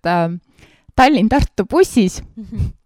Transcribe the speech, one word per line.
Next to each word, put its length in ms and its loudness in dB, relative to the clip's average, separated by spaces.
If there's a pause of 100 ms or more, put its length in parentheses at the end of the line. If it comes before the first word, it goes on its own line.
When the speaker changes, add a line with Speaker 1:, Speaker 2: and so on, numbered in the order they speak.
Speaker 1:
äh, 300 -2 (640)
Tallinn-Tartu 760 2
bussis. 640 0
Speaker 2:
Mhm. 400 -8 (140)